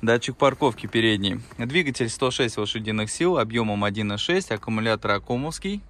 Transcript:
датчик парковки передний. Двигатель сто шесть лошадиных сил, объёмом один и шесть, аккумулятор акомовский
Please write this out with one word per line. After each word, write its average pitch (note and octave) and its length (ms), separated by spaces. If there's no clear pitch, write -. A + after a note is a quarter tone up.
датчик A#2+ 340
парковки C3 520
передний. G#2+ 540
Двигатель C3 520
сто B2+ 200
шесть B2 280
лошадиных G#2+ 520
сил, F3 280
объёмом A2 480
один G#2 260
и G2+ 60
шесть, F3+ 340
аккумулятор A2 600
акомовский D3 800